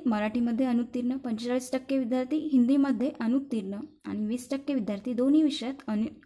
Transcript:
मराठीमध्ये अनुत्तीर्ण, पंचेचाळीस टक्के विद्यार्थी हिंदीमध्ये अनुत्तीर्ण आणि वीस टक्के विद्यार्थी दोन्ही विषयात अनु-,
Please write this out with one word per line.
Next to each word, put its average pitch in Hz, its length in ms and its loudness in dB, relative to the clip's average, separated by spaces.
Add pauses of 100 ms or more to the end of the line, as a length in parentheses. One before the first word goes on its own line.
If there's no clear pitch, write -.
मराठीमध्ये 233 600 0
अनुत्तीर्ण, 247 520 0
पंचेचाळीस 247 540 -4
टक्के 262 260 -2
विद्यार्थी 254 400 0
हिंदीमध्ये 269 800 2
अनुत्तीर्ण 226 600 -2 (260)
आणि 208 200 -4
वीस 240 240 -4
टक्के 269 240 -4
विद्यार्थी 208 400 -4
दोन्ही 277 300 4
विषयात 269 300 0 (140)
अनु-, 214 260 0 (120)